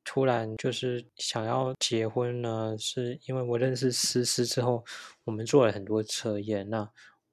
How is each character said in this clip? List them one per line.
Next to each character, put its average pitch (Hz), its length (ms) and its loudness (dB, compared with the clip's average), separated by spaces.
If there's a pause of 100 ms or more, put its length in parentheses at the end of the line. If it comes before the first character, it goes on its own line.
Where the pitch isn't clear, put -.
突 135 220 0
然 113 320 2
就 131 140 -2
是 120 440 -4
想 - 280 -4
要 131 360 0
结 113 280 2
婚 123 360 0
呢？ 110 340 -2
是 123 500 -4
因 131 80 -4
为 127 60 -2
我 120 160 0
认 131 180 2
识 127 160 2
诗 - 340 2
诗 120 200 2
之 - 160 0
后， 120 220 2 (400)
我 120 80 -4
们 110 140 -4
做 131 200 8
了 107 60 6
很 101 140 -6
多 107 180 0
测 107 360 -2
验， 101 300 -2
那 107 220 -2 (420)